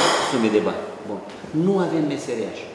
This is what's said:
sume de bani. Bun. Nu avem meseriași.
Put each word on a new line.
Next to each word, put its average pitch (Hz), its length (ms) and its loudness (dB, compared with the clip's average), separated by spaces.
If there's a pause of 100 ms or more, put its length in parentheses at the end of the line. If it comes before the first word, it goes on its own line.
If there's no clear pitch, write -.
(300)
sume 113 260 4
de 101 120 6
bani. - 140 -4 (260)
Bun. 101 120 -8 (460)
Nu 196 80 4 (120)
avem 156 180 0 (100)
meseriași. 113 500 -6 (100)